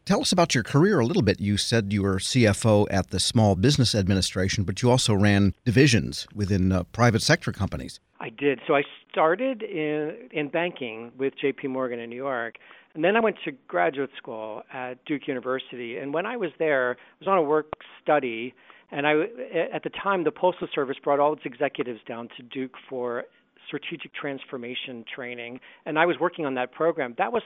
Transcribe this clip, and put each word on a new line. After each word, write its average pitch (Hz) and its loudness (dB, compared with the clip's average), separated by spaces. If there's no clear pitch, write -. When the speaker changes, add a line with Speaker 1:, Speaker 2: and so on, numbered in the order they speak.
Speaker 1:
Tell 202 2
us 285 -2
about 175 4
your 120 2
career 165 4
a 113 4
little 151 2
bit. 98 2
You 101 0
said 104 0
you 101 0
were 95 2
C 120 2
F 104 2
O 104 6
at 95 0
the 92 -2
Small 107 4
Business 123 2
Administration, 95 0
but 95 -4
you 123 4
also 123 4
ran 101 4
divisions 113 4
within, 95 2
uh, 92 2
private 113 2
sector - 0
companies. - -6
Speaker 2:
I - -10
did. 135 -2
So 151 4
I 147 4
started 208 0
in, 156 -6
in 151 -4
banking 127 -6
with 131 -2
J 139 0
P 139 -10
Morgan 131 -4
in 117 -10
New 120 -12
York. 123 -6
And 156 -4
then 202 4
I 233 4
went 220 0
to 156 -8
graduate 160 -2
school 110 -12
at 127 -12
Duke 147 -6
University. 123 -6
And 139 -8
when 170 -2
I 247 -8
was 190 -6
there, 135 2
I - -10
was 160 -6
on 196 4
a 165 4
work 151 0
study. 127 0
And 143 -4
I, 151 4
at 160 -8
the 151 -8
time, 190 -2
the 151 0
Postal - 0
Service 139 -2
brought 143 2
all 147 4
its 143 -8
executives 127 -4
down 117 -12
to 120 -18
Duke 127 -10
for 120 -6
strategic - -12
transformation 127 -10
training. 120 -12
And 151 -4
I 160 6
was 170 2
working 170 -2
on 135 -4
that 127 -4
program. 156 -2
That 208 0
was 226 -2